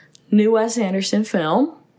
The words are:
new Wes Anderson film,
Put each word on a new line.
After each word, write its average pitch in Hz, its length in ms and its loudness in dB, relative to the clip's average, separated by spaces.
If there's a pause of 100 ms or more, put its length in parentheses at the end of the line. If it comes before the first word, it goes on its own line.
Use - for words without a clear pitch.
(300)
new 214 220 4
Wes 226 260 0
Anderson 196 460 -2
film, 196 500 0 (260)